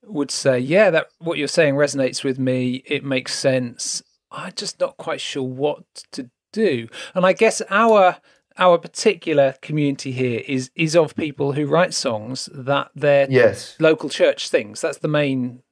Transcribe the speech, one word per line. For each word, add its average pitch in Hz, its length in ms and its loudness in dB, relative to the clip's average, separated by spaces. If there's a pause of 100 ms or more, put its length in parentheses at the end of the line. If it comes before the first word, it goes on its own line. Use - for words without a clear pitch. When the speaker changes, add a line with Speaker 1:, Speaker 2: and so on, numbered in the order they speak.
Speaker 1:
would 151 280 -6
say, 131 280 0
"Yeah, 170 300 4
that, 160 180 0 (120)
what 165 180 -4
you're 143 100 -2
saying 147 280 2
resonates 139 480 -2
with 135 160 -2
me. 127 480 -2
It 139 160 -2
makes 135 320 -4
sense. 127 680 -2 (300)
I'm 180 240 -12
just - 240 -12
not - 180 -4
quite 160 240 -8
sure - 220 -6
what 131 400 -4 (300)
to 127 160 -12 (220)
do." 143 360 -2 (260)
And 185 120 0
I 190 80 4
guess - 360 2
our, 202 480 4 (400)
our 180 220 6
particular 160 840 0
community 143 500 -2
here 123 360 -2
is, 131 280 -6
is 160 200 0
of 160 200 4
people 143 380 -4
who 147 140 -2
write 160 260 2
songs 117 600 -6
that 139 420 -4
their 143 340 4
Speaker 2:
Yes. 120 500 2
Speaker 1:
local 160 300 2
church - 380 0
sings. 107 340 -4
That's 156 160 -6
the 160 100 -6
main, 135 540 -2 (100)